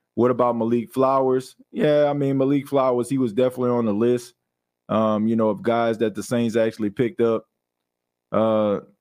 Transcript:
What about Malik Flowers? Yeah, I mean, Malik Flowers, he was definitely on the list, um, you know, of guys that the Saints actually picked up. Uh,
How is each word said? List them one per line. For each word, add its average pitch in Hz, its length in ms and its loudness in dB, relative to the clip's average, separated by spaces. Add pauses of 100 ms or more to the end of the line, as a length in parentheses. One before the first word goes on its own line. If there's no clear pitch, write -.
(160)
What 120 160 2
about 120 260 0
Malik 113 340 -2
Flowers? 131 640 0 (160)
Yeah, 147 380 2
I 143 40 -2
mean, 139 260 0
Malik 139 280 0
Flowers, 127 400 0
he 135 120 -2
was 123 140 0
definitely 123 360 0
on 120 160 0
the 107 80 0
list, 120 400 0 (560)
um, 107 380 0
you 113 80 0
know, 113 140 2
of 95 120 -4
guys 117 380 0
that 107 160 -2
the 104 80 -10
Saints 117 320 -2
actually 113 340 -2
picked 117 320 -4
up. 113 240 0 (840)
Uh, 107 480 0 (220)